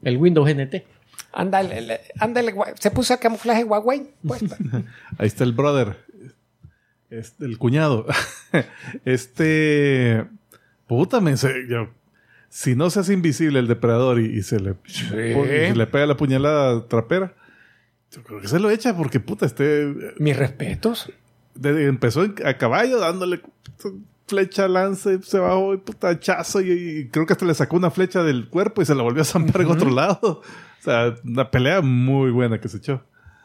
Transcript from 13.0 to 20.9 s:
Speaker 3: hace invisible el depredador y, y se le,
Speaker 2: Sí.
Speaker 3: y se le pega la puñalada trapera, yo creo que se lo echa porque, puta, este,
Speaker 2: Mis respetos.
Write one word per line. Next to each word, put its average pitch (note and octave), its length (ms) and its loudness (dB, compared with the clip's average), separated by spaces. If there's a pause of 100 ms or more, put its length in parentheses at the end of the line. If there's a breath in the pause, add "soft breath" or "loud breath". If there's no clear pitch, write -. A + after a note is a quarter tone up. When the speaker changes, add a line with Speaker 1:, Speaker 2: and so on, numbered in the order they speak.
Speaker 3:
hace F#3 120 2
invisible D#3+ 460 2
el B2 80 0
depredador A#2+ 520 2
y, A2+ 60 2 (120)
y G#2 60 -2
se A2 160 -2
le, F#2+ 160 -4 (100)
Speaker 2:
Sí. - 200 -10
Speaker 3:
y A2+ 280 -4
se C#3 420 2
le A2+ 120 2
pega C#3+ 180 2
la C#3+ 120 2
puñalada C3+ 680 2
trapera, E3+ 460 0 (800 soft breath)
yo A#2+ 120 -20
creo G#2+ 180 -16
que G2 60 -12
se C#3+ 120 0
lo G#3 100 2
echa A3 260 0
porque, D3 240 -2
puta, F3+ 260 -4
este, D3 480 0 (260)
Speaker 2:
Mis D3+ 180 2
respetos. E3+ 760 -4 (420)